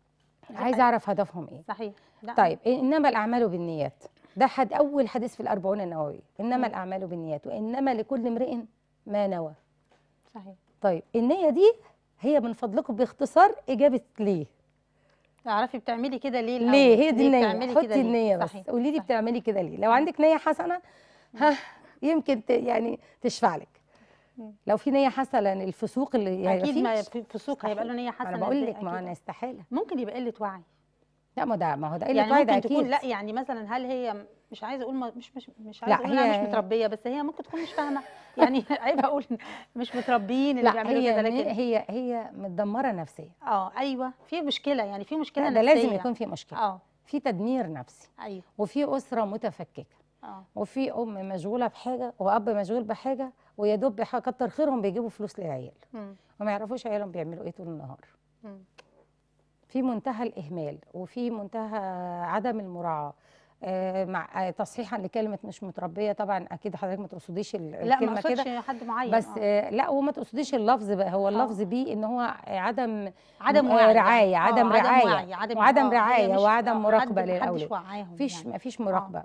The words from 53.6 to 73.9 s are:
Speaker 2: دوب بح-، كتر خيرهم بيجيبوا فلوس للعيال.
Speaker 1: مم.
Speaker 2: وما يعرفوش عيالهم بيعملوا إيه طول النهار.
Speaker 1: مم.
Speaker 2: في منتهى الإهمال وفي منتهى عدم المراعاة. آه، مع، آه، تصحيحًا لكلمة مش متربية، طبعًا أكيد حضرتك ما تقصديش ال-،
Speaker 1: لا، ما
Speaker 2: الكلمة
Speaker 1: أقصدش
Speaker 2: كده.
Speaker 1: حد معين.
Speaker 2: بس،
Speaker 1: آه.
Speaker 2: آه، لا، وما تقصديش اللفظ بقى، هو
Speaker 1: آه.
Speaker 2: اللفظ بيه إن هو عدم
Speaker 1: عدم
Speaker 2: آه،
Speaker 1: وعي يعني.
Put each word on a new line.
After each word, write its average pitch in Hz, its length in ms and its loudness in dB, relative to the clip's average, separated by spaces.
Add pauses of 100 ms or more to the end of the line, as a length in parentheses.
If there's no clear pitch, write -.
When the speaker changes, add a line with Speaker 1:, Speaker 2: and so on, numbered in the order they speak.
Speaker 2:
دوب 208 200 0
بح-، 226 220 -4
كتر 240 300 -4
خيرهم 285 320 0
بيجيبوا 202 280 -2
فلوس - 320 -10
للعيال. 131 320 -8 (200)
Speaker 1:
مم. 202 240 -14 (240)
Speaker 2:
وما 208 100 -2
يعرفوش 214 360 -6
عيالهم 208 240 -4
بيعملوا 165 340 -8
إيه 170 60 -8
طول 170 160 -14
النهار. 147 340 -12 (440)
Speaker 1:
مم. 196 140 -16 (1120)
Speaker 2:
في 262 140 -2
منتهى 240 440 -4
الإهمال 151 520 -8 (160)
وفي 240 360 -8
منتهى 220 480 -8 (440)
عدم 214 380 -2
المراعاة. 170 540 -6 (500)
آه، 185 400 -4
مع، 185 440 -6
آه، - 20 -4
تصحيحًا 214 480 -8
لكلمة 208 460 -6
مش 208 180 -14
متربية، 190 500 -6
طبعًا 202 380 -4
أكيد 180 260 -10
حضرتك 190 240 -6
ما 196 60 -10
تقصديش 180 480 -10
ال-، 165 160 -8
Speaker 1:
لا، - 140 -8
ما 254 100 4
Speaker 2:
الكلمة 226 240 0
Speaker 1:
أقصدش 262 260 0
Speaker 2:
كده. 240 160 -6
Speaker 1:
حد 247 240 -8
معين. 233 260 -4
Speaker 2:
بس، 220 180 2
Speaker 1:
آه. - 100 -14
Speaker 2:
آه، 208 320 0
لا، 226 180 0
وما 277 240 0
تقصديش 254 420 -6
اللفظ 214 380 2
بقى، 190 220 0
هو 196 120 0
Speaker 1:
آه. 202 40 2
Speaker 2:
اللفظ 214 320 0
بيه 233 300 -4
إن 214 120 -4
هو 240 300 -4 (120)
عدم 208 640 -4 (280)
Speaker 1:
عدم 277 260 4
Speaker 2:
آه، 233 80 4
Speaker 1:
وعي 226 120 8
يعني. 220 120 8